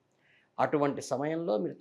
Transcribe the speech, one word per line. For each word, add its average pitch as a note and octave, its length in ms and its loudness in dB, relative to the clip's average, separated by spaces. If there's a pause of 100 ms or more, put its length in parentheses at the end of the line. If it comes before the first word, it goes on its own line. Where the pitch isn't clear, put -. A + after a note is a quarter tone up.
(580)
అటువంటి C#3 440 2
సమయంలో D#3+ 560 -2
మీరు D#3+ 240 -4